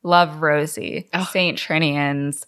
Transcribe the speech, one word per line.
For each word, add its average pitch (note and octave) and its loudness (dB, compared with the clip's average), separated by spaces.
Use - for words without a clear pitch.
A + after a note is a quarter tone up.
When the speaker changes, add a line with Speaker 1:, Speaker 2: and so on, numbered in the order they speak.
Speaker 1:
Love E3+ 4
Rosie, D#3 -2
Speaker 2:
Oh. F3+ -2
Speaker 1:
Saint F3+ 0
Trinian's, C#3+ -2